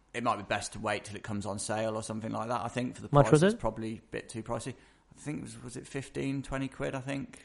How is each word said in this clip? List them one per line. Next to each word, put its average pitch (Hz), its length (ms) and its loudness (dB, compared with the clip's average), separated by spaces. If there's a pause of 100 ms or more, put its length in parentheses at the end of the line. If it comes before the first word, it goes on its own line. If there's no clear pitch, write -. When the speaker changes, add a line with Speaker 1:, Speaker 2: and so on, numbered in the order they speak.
(120)
Speaker 1:
it 117 100 -2
might 117 140 4
be 101 80 -6
best 101 300 -2
to 110 40 -8
wait 107 260 0
till 104 120 -8
it - 60 -8
comes 104 240 -2
on 101 120 -2
sale 110 380 0
or 110 60 -2
something 110 280 -4
like 110 180 -2
that. 120 140 0
I 117 60 -4
think 127 280 -2
for - 60 -12
the 107 100 -10
Speaker 2:
Much 143 140 12
Speaker 1:
price, - 60 8
Speaker 2:
was 151 100 10
Speaker 1:
it's 202 120 6
Speaker 2:
it? 233 60 -8
Speaker 1:
probably 110 360 -2
a - 140 -18
bit - 180 -6
too 110 140 -6
pricey. 117 320 -6
I - 460 -20
think 151 180 -6
it 123 60 -8
was, 117 200 -12
was - 120 -10
it - 100 -10
fifteen, 139 560 -4
twenty 135 260 -2
quid, 139 260 -4
I 135 60 -4
think? 135 440 -6